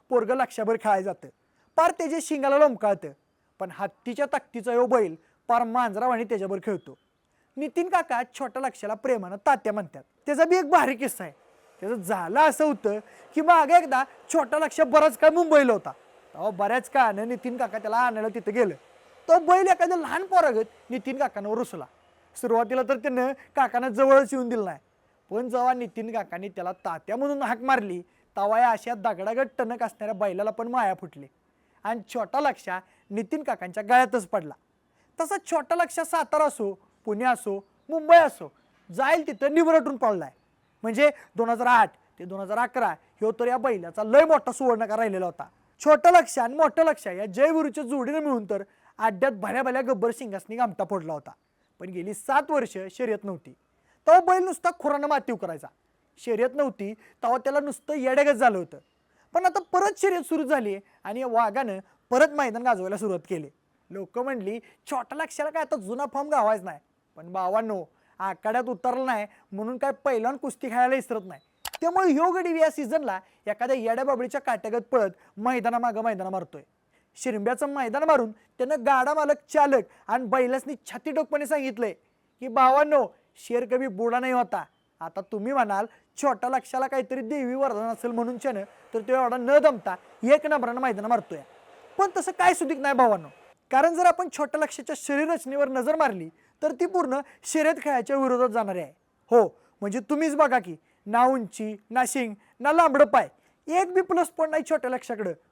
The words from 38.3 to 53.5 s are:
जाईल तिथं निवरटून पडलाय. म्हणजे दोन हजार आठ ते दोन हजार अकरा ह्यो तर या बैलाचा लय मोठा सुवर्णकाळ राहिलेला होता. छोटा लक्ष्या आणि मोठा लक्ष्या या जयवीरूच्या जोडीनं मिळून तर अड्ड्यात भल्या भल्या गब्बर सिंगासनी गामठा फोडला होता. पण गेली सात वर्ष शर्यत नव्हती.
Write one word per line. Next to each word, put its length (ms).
जाईल 340
तिथं 280
निवरटून 420
पडलाय. 340
म्हणजे 280
दोन 120
हजार 180
आठ 240
ते 60
दोन 160
हजार 180
अकरा 300
ह्यो 440
तर 140
या 100
बैलाचा 480
लय 200
मोठा 280
सुवर्णकाळ 440
राहिलेला 300
होता. 220
छोटा 300
लक्ष्या 340
आणि 100
मोठा 300
लक्ष्या 280
या 140
जयवीरूच्या 580
जोडीनं 340
मिळून 320
तर 120
अड्ड्यात 340
भल्या 300
भल्या 200
गब्बर 280
सिंगासनी 460
गामठा 340
फोडला 220
होता. 180
पण 100
गेली 260
सात 360
वर्ष 280
शर्यत 340
नव्हती. 280